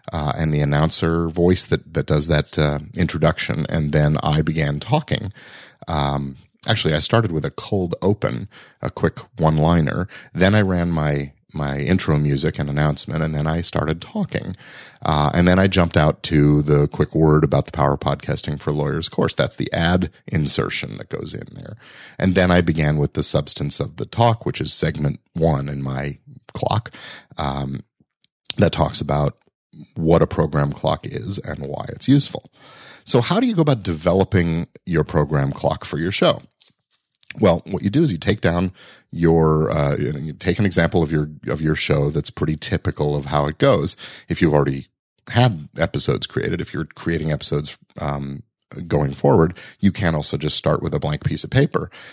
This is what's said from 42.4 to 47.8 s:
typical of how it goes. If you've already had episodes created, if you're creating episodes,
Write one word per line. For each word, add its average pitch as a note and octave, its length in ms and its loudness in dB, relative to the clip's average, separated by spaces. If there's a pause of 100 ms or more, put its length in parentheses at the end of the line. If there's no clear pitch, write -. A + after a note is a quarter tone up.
typical D2+ 600 -2
of C#2 120 -6
how D2 180 0
it D#2 140 -6
goes. G2 360 2 (320)
If - 140 -2
you've D#2 120 4
already C#2 340 0 (400)
had G#2+ 500 2
episodes - 480 -2
created, - 340 -4
if - 140 -8
you're D2 120 -4
creating D#2 460 -4
episodes, D2+ 460 -4 (220)